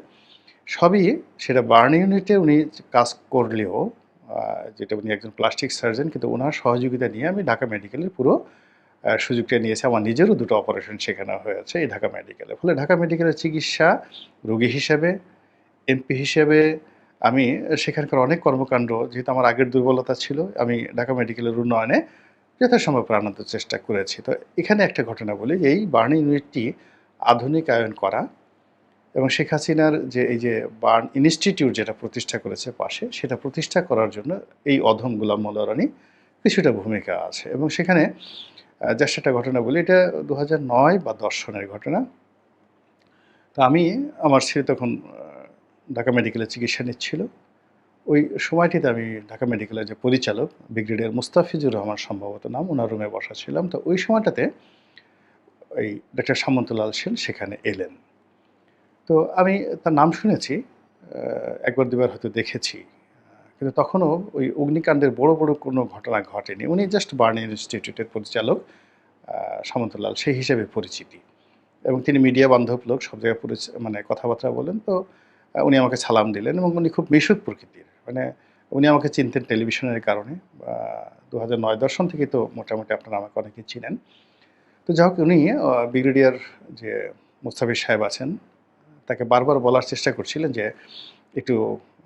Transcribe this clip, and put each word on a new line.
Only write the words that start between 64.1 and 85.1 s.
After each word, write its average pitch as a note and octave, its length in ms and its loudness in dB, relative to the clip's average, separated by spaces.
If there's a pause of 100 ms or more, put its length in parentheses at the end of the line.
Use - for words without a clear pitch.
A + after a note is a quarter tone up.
ওই C3+ 180 -2
অগ্নিকাণ্ডের D3 600 2
বড় C3+ 240 4
বড় D3+ 180 2
কোনো C3 320 -2
ঘটনা G#2 360 -4
ঘটেনি। G2+ 440 -10
উনি F3+ 200 0
just G3 280 -2
বার্ন A2+ 240 4
ইনস্টিটিউটের A2 760 -8
পরিচালক, A2+ 460 -2 (680)
আহ, - 380 -8
সামন্তলাল, G#2 480 -6
সেই C#3 200 -4
হিসেবে B2+ 320 -2
পরিচিতি। - 540 -10 (640)
এবং C3 180 -2
তিনি C#3+ 180 2
মিডিয়া C3 280 6
বান্ধব B2 400 4
লোক, B2 140 -2
সব - 180 -14
জায়গায় A2+ 220 -2
পরিচ-, - 380 -10
মানে G#2+ 300 -8
কথাবার্তা A#2+ 420 -2
বলেন। E3 280 -4
তো, F#3+ 240 -2 (500)
আহ, C#3+ 120 0
উনি C#3 120 6
আমাকে B2+ 180 2
সালাম A2 360 2
দিলেন G#2+ 260 -2
এবং F3 200 0
উনি E3+ 120 0
খুব D#3+ 220 -4
মিশুক D#3 340 4
প্রকৃতির, - 380 -14 (240)
মানে B2+ 240 -6 (400)
উনি C#3 160 4
আমাকে D3 220 4
চিনতেন B2+ 340 -2
টেলিভিশনের A#2 580 -2
কারণে। G#2+ 340 -2 (300)
আহ, A1+ 440 -8 (220)
দু A#2+ 80 -6
হাজার A2+ 200 -2
নয় A2 160 0
দশ B2+ 160 0
সন F3+ 160 0
থেকেই D3 180 -2
তো B2 300 -2
মোটামুটি A2 380 -6
আপনারা G#2 240 -6
আমাকে G#2 220 -8
অনেকেই G#2+ 280 -12
চিনেন। B2 300 -10 (920)
তো F3 60 0
যাই E3+ 160 6
হোক, F3+ 100 -2